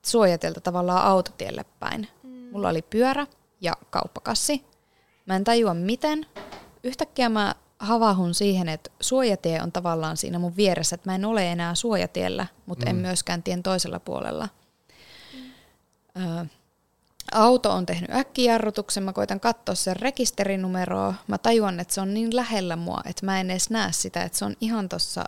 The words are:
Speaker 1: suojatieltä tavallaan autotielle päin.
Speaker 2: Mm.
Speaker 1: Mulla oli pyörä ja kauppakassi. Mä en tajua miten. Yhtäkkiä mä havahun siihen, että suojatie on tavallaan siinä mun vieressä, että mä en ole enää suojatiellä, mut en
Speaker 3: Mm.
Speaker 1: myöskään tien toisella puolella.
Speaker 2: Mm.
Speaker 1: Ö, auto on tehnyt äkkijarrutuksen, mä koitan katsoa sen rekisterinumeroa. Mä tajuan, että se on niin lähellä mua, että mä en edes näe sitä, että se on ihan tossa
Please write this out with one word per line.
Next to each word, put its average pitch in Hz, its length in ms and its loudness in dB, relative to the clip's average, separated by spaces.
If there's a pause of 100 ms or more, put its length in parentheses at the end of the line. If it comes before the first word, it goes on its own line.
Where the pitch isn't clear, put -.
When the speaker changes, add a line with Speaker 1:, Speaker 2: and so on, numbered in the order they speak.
Speaker 1:
suojatieltä 175 540 4
tavallaan 180 440 2
autotielle - 600 0 (160)
päin. - 280 -6 (140)
Speaker 2:
Mm. 262 80 -20 (220)
Speaker 1:
Mulla 208 160 -2
oli 160 140 0
pyörä 269 440 0 (340)
ja 170 160 -2 (140)
kauppakassi. - 760 -2 (600)
Mä 185 100 0
en 196 80 2
tajua 226 300 4
miten. 254 520 0 (560)
Yhtäkkiä 254 460 0
mä 214 260 2 (240)
havahun 202 560 4
siihen, 185 340 2
että 156 220 -6 (100)
suojatie 196 600 2
on 170 100 -4
tavallaan 165 440 -2
siinä 175 220 -4
mun 175 180 -2
vieressä, 175 380 2
että 185 160 -8
mä 185 40 -2
en 190 100 -2
ole 202 280 0
enää 170 220 -2
suojatiellä, 185 720 0 (200)
mut 175 160 -6
en 185 140 0
Speaker 3:
Mm. 180 60 0
Speaker 1:
myöskään 175 400 -2
tien 180 200 -2
toisella 180 380 -2
puolella. - 480 -6 (1700)
Speaker 2:
Mm. 185 60 -6
Speaker 1:
Ö, 170 240 -4 (840)
auto 226 400 6
on 185 140 0
tehnyt 175 240 -4
äkkijarrutuksen, 226 920 0
mä 190 100 -4
koitan 196 280 -2
katsoa 226 340 0
sen 185 220 -2
rekisterinumeroa. 190 1160 -2 (120)
Mä 208 120 -2
tajuan, 214 420 2
että - 140 -4
se 190 60 -4
on 196 140 -2
niin 226 220 0
lähellä 208 400 -2
mua, 170 280 -4
että - 220 -8
mä 190 140 0
en 185 100 -2
edes 185 200 -2
näe 202 220 0
sitä, 175 300 -2
että 180 160 -4
se 202 60 -2
on 208 160 -4
ihan 220 280 -2
tossa 175 400 -4